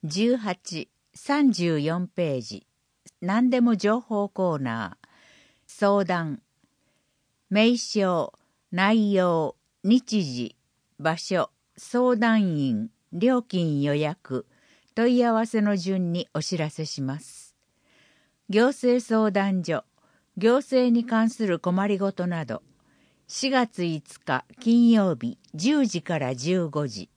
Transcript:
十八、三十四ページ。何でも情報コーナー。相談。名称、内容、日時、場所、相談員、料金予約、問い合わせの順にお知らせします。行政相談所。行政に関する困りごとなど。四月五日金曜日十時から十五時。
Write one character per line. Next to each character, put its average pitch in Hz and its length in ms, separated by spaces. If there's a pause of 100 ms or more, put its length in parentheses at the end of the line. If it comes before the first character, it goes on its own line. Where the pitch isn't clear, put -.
十 214 300
八、 185 540 (240)
三 277 360
十 170 300
四 170 280
ペ 156 280
ー 123 60
ジ。 110 240 (560)
何 214 260
で 247 140
も 233 120
情 214 280
報 202 260
コ 180 280
ー 139 40
ナ 113 420
ー。 - 60 (580)
相 202 380
談。 165 380 (1040)
名 226 300
称、 180 560 (360)
内 202 440
容、 170 420 (260)
日 214 400
時、 123 340 (420)
場 160 180
所、 - 340 (280)
相 247 380
談 214 420
員、 113 320 (240)
料 240 260
金 170 400
予 143 140
約、 147 500 (500)
問 240 220
い 247 80
合 233 80
わ 226 140
せ 220 160
の 208 160
順 180 340
に 170 220
お 156 80
知 180 160
ら 156 100
せ 156 160
し 147 160
ま 135 180
す。 - 380 (920)
行 214 160
政 247 360
相 220 280
談 196 340
所。 160 200 (520)
行 226 200
政 254 360
に 233 140
関 226 240
す 226 160
る 170 120
困 185 280
り 202 100
ご 196 160
と 180 140
な 170 180
ど。 113 180 (640)
四 - 220
月 247 360
五 160 360
日 127 240 (160)
金 233 300
曜 196 260
日 - 220 (160)
十 262 320
時 180 160
か 165 160
ら 131 160
十 170 320
五 147 200
時。 101 300